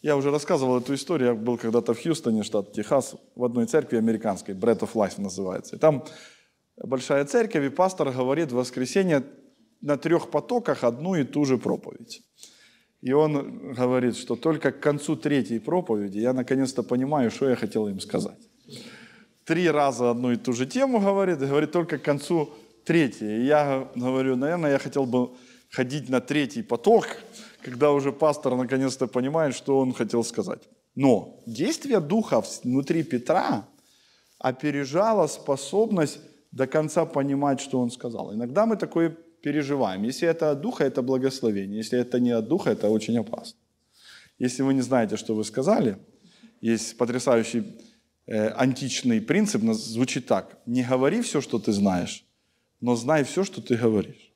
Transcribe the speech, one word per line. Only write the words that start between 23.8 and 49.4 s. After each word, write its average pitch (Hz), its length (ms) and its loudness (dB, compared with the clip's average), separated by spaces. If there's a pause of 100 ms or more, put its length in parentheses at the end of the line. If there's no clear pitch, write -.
говорю: 131 420 0
«Наверное, 151 340 0
я 135 80 4
хотел 139 260 -2
бы 123 240 0 (420)
ходить 127 380 -4
на 127 100 2
третий 131 440 -2
поток, 165 420 4 (560)
когда 131 300 2
уже 139 200 2
пастор 139 440 2
наконец-то 131 520 0
понимает, 135 480 0
что 135 240 2
он 131 140 2
хотел 117 300 0
сказать». - 440 -6 (280)
Но 127 500 2
действие 214 540 -2
Духа 156 420 0
в-, - 220 -10
внутри 139 400 0
Петра 123 600 0 (760)
опережало 147 880 0
способность 175 920 0 (320)
до 131 160 0
конца 156 380 0
понимать, 139 560 0
что - 180 -2
он 120 120 0
сказал. 117 420 -10
Иногда 123 320 0
мы 226 100 2
такое 165 400 0 (260)
переживаем. 135 640 0
Если 131 240 -2
это 160 240 2
от 139 100 -2
Духа, 202 220 -2
это 131 180 0
благословение. 123 760 -2
Если 110 220 -2
это 123 200 0
не 123 120 4
от 113 160 0
Духа, 151 240 0
это 104 180 0
очень 110 280 0
опасно. - 400 -8 (840)
Если 123 240 -2
вы 135 100 2
не 135 80 2
знаете, 120 360 0
что - 180 -4
вы 107 80 -2
сказали, 135 540 0 (640)
есть 113 360 -2
потрясающий, 120 680 0 (640)
э, 107 220 0
античный 127 720 0
принцип, 208 400 0